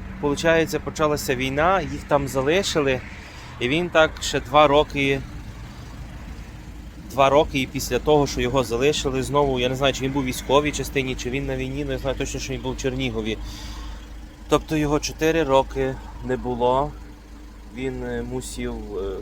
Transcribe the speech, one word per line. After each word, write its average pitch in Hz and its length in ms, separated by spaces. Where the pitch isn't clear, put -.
получається, 151 580
почалася 147 560
війна, 147 460
їх 139 260
там 139 200
залишили. 135 760
І 120 80
він 165 220
так 156 220
ще - 180
два 147 280
роки, 139 540
два 135 180
роки 143 320
і 127 60
після 123 320
того, 147 280
що 131 140
його 123 220
залишили, 131 600
знову, 135 360
я 123 100
не 131 60
знаю, 131 180
чи 127 100
він 135 80
був 139 120
у - 20
військовій 135 460
частині, 131 440
чи 127 140
він 139 160
на 131 120
війні, 131 260
але 135 100
я 127 60
знаю 131 180
точно, 135 220
що 135 140
він 120 80
був 123 120
в 117 40
Чернігові. 117 600
Тобто 151 280
його 147 220
чотири 160 440
роки 135 520
не 123 120
було, 123 540
він, 127 280
е, 120 280
мусів, 123 420
е, 101 480